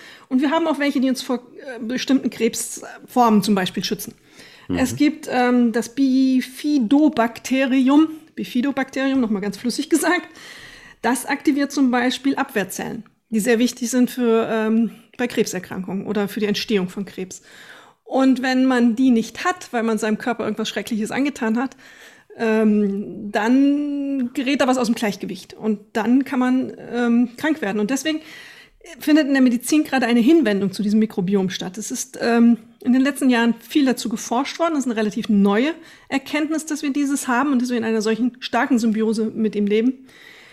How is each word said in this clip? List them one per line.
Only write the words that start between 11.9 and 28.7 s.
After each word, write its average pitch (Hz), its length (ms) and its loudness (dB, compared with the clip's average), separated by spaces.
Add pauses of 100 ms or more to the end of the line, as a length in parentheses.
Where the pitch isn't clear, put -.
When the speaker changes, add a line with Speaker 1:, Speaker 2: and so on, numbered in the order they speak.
Speaker 1:
Beispiel 247 460 0
Abwehrzellen, - 680 -6 (260)
die 220 100 0
sehr 226 180 2
wichtig 240 320 -2
sind 247 200 2
für, 226 400 0
ähm, 220 420 0 (240)
bei 247 100 -2
Krebserkrankungen 185 800 -6
oder 202 220 -2
für - 120 -10
die 208 60 0
Entstehung 196 420 -2
von 196 160 -10
Krebs. - 380 -14 (600)
Und 262 380 2
wenn 262 220 2
man 240 320 4
die 262 140 4
nicht 226 340 0
hat, 359 280 -4
weil 233 100 -2
man 226 160 0
seinem 214 200 -2
Körper 220 260 -4
irgendwas 214 240 -4
Schreckliches 214 420 -6
angetan 240 480 -2
hat, 254 180 -6 (600)
ähm, 208 960 0
dann 277 1000 0
gerät 277 280 -2
da 262 80 2
was 254 100 2
aus 240 80 0
dem 233 80 0
Gleichgewicht 190 600 -6
und 214 260 -4 (140)
dann 240 300 2
kann 254 140 -4
man, 254 400 0
ähm, 240 580 0
krank 311 240 -2
werden. 208 200 -2
Und 208 100 0
deswegen 311 300 -2 (800)